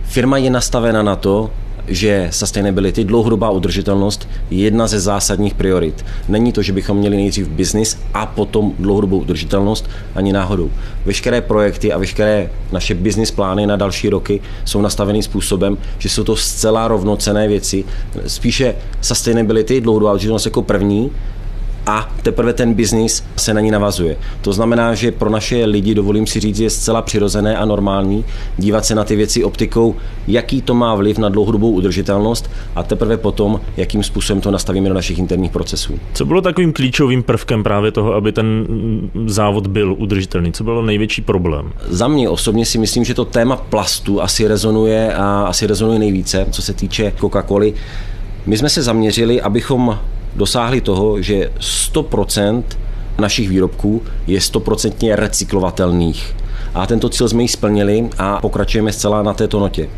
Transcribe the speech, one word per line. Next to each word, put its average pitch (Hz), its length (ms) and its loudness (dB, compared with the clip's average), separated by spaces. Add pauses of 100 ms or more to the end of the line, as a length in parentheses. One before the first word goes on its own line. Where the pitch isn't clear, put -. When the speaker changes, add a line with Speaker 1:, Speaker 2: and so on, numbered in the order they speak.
Speaker 1:
Firma 135 340 2
je 131 120 2
nastavena 117 540 2
na 101 120 2
to, 101 340 0 (380)
že 95 440 0
sustainability, 98 720 0
dlouhodobá 110 460 2
udržitelnost, 98 800 0 (200)
je 92 140 0
jedna 110 240 2
ze 101 120 0
zásadních 101 540 0
priorit. 87 520 0 (220)
Není 110 240 2
to, 110 100 0
že 95 120 -2
bychom 101 240 0
měli 104 200 2
nejdřív 98 300 0
biznis 92 500 0 (160)
a 107 120 -2
potom 107 540 0
dlouhodobou 98 400 2
udržitelnost, 90 680 -2 (260)
ani 98 180 0
náhodou. 92 380 0 (340)
Veškeré 117 360 0
projekty 104 520 0
a 80 40 -2
veškeré 101 520 0 (220)
naše 92 240 -2
business 101 360 0
plány 101 360 0
na 104 80 2
další 101 340 0
roky 101 320 0 (240)
jsou 104 160 0
nastaveny 104 420 0
způsobem, 98 540 0 (200)
že 104 120 -2
jsou 107 140 0
to 107 120 2
zcela 113 520 0
rovnocenné 104 600 2
věci. 98 360 0 (440)
Spíše - 480 0 (260)
sustainability, 113 800 2
dlouhodobá 107 320 4
udržitelnost 101 320 0
jako 113 160 0
první, 101 500 2 (760)
a 214 200 -2 (120)
teprve 117 320 2
ten 117 200 2
biznis 110 500 2 (120)
se - 180 0
na 107 80 2
ní 107 100 2
navazuje. 95 460 0 (240)
To 101 120 0
znamená, 117 420 2
že 117 160 0
pro 107 180 -2
naše 113 360 0
lidi, 104 300 2
dovolím 104 320 2
si - 120 -2
říct, 104 200 0
je 113 100 2
zcela 113 320 0
přirozené 104 560 0
a 101 80 0
normální 101 600 0 (320)
dívat 104 280 2
se 110 100 0
na 107 80 2
ty 107 120 0
věci 104 280 2
optikou, 113 520 0 (320)
jaký 120 340 0
to 127 120 0
má 117 220 2
vliv 101 220 2
na 107 120 2
dlouhodobou 107 420 2
udržitelnost, 98 800 0 (240)
a 87 80 -2
teprve 107 340 0
potom, 104 440 0 (160)
jakým 98 260 0
způsobem 98 380 -2
to 101 100 0
nastavíme 95 380 0
do 95 60 0
našich 87 240 -2
interních 90 320 0
procesů. - 480 -4 (140)
Speaker 2:
Co 139 120 -2
bylo 165 160 2
takovým 180 320 2
klíčovým 127 500 2
prvkem 110 400 0
právě 104 280 2
toho, 107 220 0
aby 107 180 2
ten, 110 140 0
mm, 110 840 -2
závod 104 380 2
byl 98 300 0
udržitelný? 92 540 0
Co 110 120 -6
byl 117 200 0
největší 107 380 0
problém? 85 500 0 (180)
Speaker 1:
Za 98 180 0
mě 135 220 2
osobně 110 360 0
si - 120 -2
myslím, 113 260 2
že 123 100 -2
to 123 120 0
téma 123 300 2
plastu - 640 -2
asi 101 260 0
rezonuje 110 680 2
a 101 360 0
asi 101 180 0
rezonuje 110 320 2
nejvíce, 95 520 0
co - 100 -4
se 101 120 -4
týče 101 460 -2
Coca-Coly. 101 540 2 (720)
My 107 120 2
jsme 143 120 0
se 156 120 0
zaměřili, 113 600 2
abychom 117 580 0 (360)
dosáhli 123 460 0
toho, 104 400 2
že 95 380 0
sto - 440 -2
procent 107 760 0 (400)
našich 104 300 0
výrobků 95 520 2 (260)
je 90 140 2
stoprocentně 107 760 0
recyklovatelných. 90 1200 0 (380)
A 92 140 -2
tento 117 220 2
cíl 120 200 2
jsme 117 120 2
již 123 100 0
splnili 104 640 2
a 98 240 -2
pokračujeme 107 520 0
zcela 104 300 0
na 104 100 0
této 104 260 0
notě. 90 380 -2